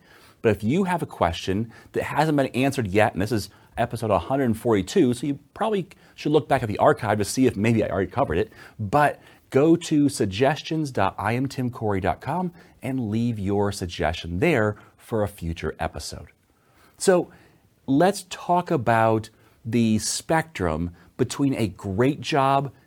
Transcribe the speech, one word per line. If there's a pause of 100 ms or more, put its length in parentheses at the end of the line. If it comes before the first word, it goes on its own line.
(440)
But
if
you
have
a
question (200)
that
hasn't
been
answered
yet,
and
this
is (300)
episode
a
hundred
forty-two,
so
you (160)
probably (260)
should
look
back
at
the
archive
to
see
if
maybe
I
already
covered
it, (260)
but (300)
go
to
suggestions
dot
I
am
Tim
Corey
dot
com (300)
and
leave
your
suggestion
there (200)
for
a
future
episode. (680)
So (540)
let's
talk
about (360)
the
spectrum (260)
between
a
great
job (160)